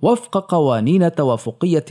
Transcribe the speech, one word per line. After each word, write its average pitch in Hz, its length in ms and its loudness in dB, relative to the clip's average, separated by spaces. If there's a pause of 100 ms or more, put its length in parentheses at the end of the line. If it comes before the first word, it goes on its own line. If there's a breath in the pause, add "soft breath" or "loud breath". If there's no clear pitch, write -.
وفق 208 480 -2
قوانين 156 640 2
توافقية 143 760 -2